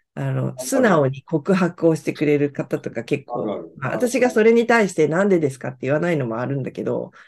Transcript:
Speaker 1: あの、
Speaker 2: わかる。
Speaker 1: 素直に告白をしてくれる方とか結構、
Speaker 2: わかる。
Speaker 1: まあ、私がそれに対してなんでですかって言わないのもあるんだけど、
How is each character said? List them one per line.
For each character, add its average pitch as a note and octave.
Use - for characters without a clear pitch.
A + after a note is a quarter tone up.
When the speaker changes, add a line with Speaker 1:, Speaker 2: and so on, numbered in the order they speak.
Speaker 1:
あ C#3
の、 C3
Speaker 2:
わ B2+
か -
る。 -
Speaker 1:
素 C4
直 F3
に C3+
告 D#3+
白 E3+
を D#3+
し D#3+
て D3
く -
れ D3
る C#3+
方 D3
と -
か A#2
結 C#3
構、 G#2
Speaker 2:
わ G2+
か E2+
る。 E2
Speaker 1:
ま C3
あ、 -
私 A#3+
が A#3+
そ A3
れ A3+
に A#3
対 A#3
し -
て D#3
な E3
ん G#3
で F#3
で D3
す C3
か -
っ C3
て -
言 C3
わ D#3
な F3
い E3
の C3
も A2+
あ B2
る C#3
ん C3
だ -
け G#2
ど、 -